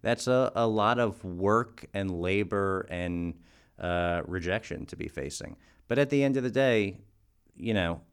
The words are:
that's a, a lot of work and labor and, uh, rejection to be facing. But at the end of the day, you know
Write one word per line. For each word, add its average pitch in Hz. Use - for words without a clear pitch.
that's 117
a, 127
a 117
lot 110
of 117
work 98
and 98
labor 98
and, 87
uh, 87
rejection 90
to -
be -
facing. -
But 120
at 143
the 143
end 135
of 127
the 123
day, 110
you 107
know 85